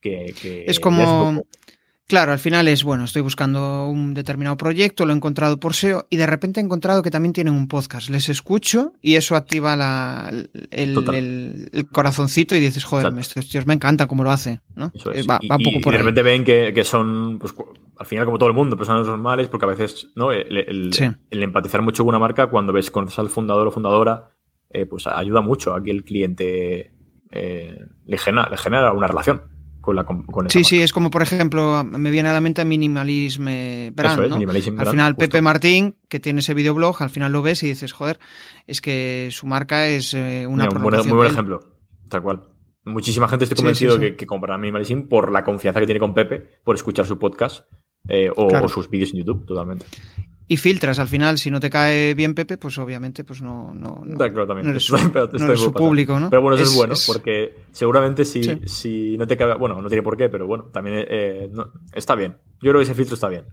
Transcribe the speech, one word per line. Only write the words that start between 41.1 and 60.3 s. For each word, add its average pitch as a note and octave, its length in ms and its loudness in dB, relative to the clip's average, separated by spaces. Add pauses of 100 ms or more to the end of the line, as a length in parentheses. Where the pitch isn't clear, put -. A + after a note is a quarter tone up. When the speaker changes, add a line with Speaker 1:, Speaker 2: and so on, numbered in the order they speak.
Speaker 1:
buen A#2+ 80 8
Speaker 2:
de - 20 6
él". G#2+ 60 0
Speaker 1:
ejemplo, G2 260 -4 (480)
tal F2+ 140 -4
cual. F#2 200 -4 (420)
Muchísima A2 440 0
gente B2+ 160 2
estoy A#2 120 -2
Speaker 2:
Sí, B2 60 0
Speaker 1:
convencido B2 320 4
Speaker 2:
sí, A2 60 4
sí. G#2+ 100 2
Speaker 1:
que, F#2+ 60 -14
que G2 100 -12
comprará F#2+ 320 -6
Minimalism G#2 440 -4
por A2 300 4
la F#2+ 120 4
confianza G2+ 360 0
que G#2+ 60 2
tiene G#2+ 140 0
con G#2 140 0
Pepe, A2 300 0 (200)
por A#2 100 2
escuchar G2 320 -2
su F#2+ 120 -4
podcast, - 460 -4 (440)
eh, F#2+ 260 2
o, G#2+ 140 4
Speaker 2:
Claro. F#2+ 180 4
Speaker 1:
o - 20 0
sus F2+ 220 -4
vídeos F#2+ 220 -2
en F#2+ 60 -6
YouTube, F#2+ 280 -6
totalmente. F2+ 400 -8 (640)
Speaker 2:
Y E3 100 0
filtras, D#3 420 2
al B2+ 80 -2
final, D3 300 2
si D3 120 -4
no C#3 80 -2
te C#3+ 100 -2
cae D3 460 2
bien D#3 180 0
Pepe, E3 240 -6
pues C#3 220 -10
obviamente, B2+ 460 -10
pues C3 180 -16
no, A#2+ 320 -14
no, - 320 -14
no, D#3 100 -10
Speaker 1:
Da, B2+ 140 2
claro, G2+ 160 -2
también. G2 200 -4
Speaker 2:
no D3 40 0
eres B2+ 140 0
su, C3 120 2
Speaker 1:
<laughs> - 0 -
Estoy, C#3 280 2
estoy B2 160 -4
Speaker 2:
no D3+ 60 2
eres B2 120 4
su A2+ 140 2
Speaker 1:
fatal. D3+ 100 0
Speaker 2:
público, C#3+ 380 4
¿no? D3+ 100 -2
Speaker 1:
Pero B2+ 100 6
bueno, C3+ 140 6
eso C3+ 80 4
es C3+ 80 6
Speaker 2:
Es, C3 60 4
Speaker 1:
bueno, A#2 180 4
Speaker 2:
es - 100 -2
Speaker 1:
porque A2 520 -2 (160)
seguramente C3+ 520 2
si, B2 200 -2
Speaker 2:
Sí. A2+ 220 -2
Speaker 1:
si A2 520 -6
no A#2 80 -2
te A#2+ 100 0
cae, A#2+ 200 2
bueno, G#2+ 260 -4
no G2+ 60 -8
tiene G#2+ 160 0
por G#2+ 120 -2
qué, B2 120 2
pero F#2+ 180 -6